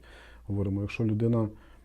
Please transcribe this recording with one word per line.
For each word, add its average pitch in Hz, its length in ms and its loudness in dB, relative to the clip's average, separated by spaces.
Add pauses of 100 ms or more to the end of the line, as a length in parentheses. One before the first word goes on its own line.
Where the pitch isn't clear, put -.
(480)
говоримо. 98 340 0
Якщо 104 240 -2
людина, 110 440 2 (360)